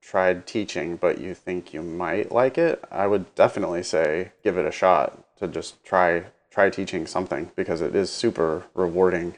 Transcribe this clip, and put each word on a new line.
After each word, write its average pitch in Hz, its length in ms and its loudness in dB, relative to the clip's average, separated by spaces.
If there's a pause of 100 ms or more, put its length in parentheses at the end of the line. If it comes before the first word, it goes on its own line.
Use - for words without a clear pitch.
tried 92 460 2
teaching, 87 500 -6
but 85 220 0
you 90 140 -8
think 90 400 -8
you 78 80 -8
might 85 500 -4
like 131 260 2
it, 165 340 0
I 98 160 -2
would 98 280 0
definitely 92 480 2
say 82 480 0 (120)
give 92 140 0
it 80 80 2
a 78 60 -2
shot 90 460 4 (200)
to 95 100 -6
just 80 380 -10
try, 87 380 2 (260)
try 98 200 4
teaching 92 380 -6
something, 90 480 -6
because 90 260 -2
it 80 140 -2
is 95 140 2
super 85 540 -2 (100)
rewarding. 87 640 0